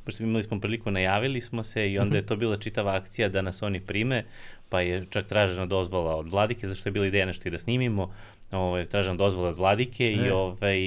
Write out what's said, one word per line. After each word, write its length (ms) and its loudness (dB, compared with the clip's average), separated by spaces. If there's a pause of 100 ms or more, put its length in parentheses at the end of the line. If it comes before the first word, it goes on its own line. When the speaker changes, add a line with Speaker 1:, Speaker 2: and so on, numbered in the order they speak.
Speaker 1:
Baš 100 -8
smo, 100 -4
imali 180 2
smo 160 -4
priliku, 320 -2
najavili 500 2
smo 220 -6
se 280 -2
i 80 0
onda 160 2
je 60 2
Speaker 2:
Mhm. 60 -6
Speaker 1:
to 80 0
bila 220 0
čitava 360 -2
akcija 360 0
da 120 0
nas 200 -4
oni 200 -2
prime, 440 0 (440)
pa 120 2
je 240 0
čak 220 -4
tražena 380 4
dozvola 500 0
od 140 -4
vladike, 380 2
zašto 220 -4
je 40 -4
bila 120 2
ideja 200 4
nešto 220 -4
i 40 -6
da 60 -6
snimimo, 520 0 (420)
ovaj, 340 0
tražena 300 0
dozvola 340 2
od 80 -6
vladike 480 2
i, 140 2
Speaker 2:
E. 140 2
Speaker 1:
ovaj, 540 0